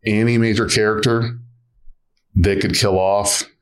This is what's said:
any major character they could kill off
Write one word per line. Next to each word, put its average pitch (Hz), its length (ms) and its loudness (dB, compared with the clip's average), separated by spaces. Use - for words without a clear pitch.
any 113 340 2
major 113 280 2
character 113 720 0
they 95 220 2
could 95 180 -2
kill 95 240 0
off 101 460 0